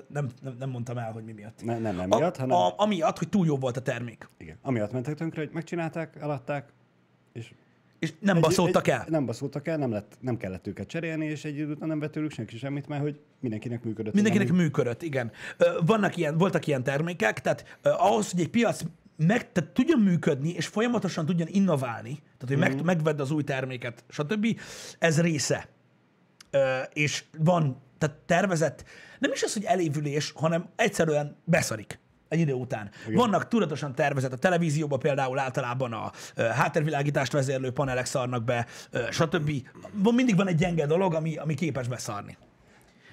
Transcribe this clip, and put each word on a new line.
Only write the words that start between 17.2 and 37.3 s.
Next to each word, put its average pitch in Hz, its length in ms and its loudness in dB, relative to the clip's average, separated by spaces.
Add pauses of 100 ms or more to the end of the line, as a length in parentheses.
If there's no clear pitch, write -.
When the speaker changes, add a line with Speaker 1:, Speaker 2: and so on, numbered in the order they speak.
Speaker 1:
tehát, - 400 -4
ö, - 80 2
ahhoz, 208 420 4
hogy 180 100 -2
egy 156 80 0
piac 214 320 2 (360)
meg-, 196 340 2
tehát - 180 0
tudjon 294 300 4
működni, 165 500 4
és 170 180 -4
folyamatosan 208 580 0
tudjon 165 260 0
innoválni, 131 600 0
tehát, - 340 -14
hogy 139 100 0
meg-, 143 180 4
Speaker 2:
Mhm. 143 100 -2
Speaker 1:
megvedd 156 360 2
az 135 100 -2
új 151 120 0
terméket, 127 640 -6
stb., 208 500 -2 (400)
ez 165 220 4
része. 156 460 0 (840)
Ö, 131 300 2 (140)
és 147 300 0 (140)
van, 160 400 2 (200)
tehát 151 180 -2 (100)
tervezett, 170 580 2 (360)
nem 339 120 0
is 539 120 -2
az, - 100 -2
hogy 202 100 -4
elévülés, 151 720 0
hanem 165 400 0
egyszerűen 151 680 0
beszarik 151 560 0 (280)
egy 160 120 2
idő 151 140 4
után. 120 360 -6 (160)
Speaker 2:
Igen. 110 120 0
Speaker 1:
Vannak 214 300 4
tudatosan 151 480 0
tervezett, 139 380 0
a 127 40 -8
televízióban 156 640 2
például 135 400 0
általában 127 540 -4
a, 101 180 -8 (240)
ö, - 80 -2
háttérvilágítást 143 880 0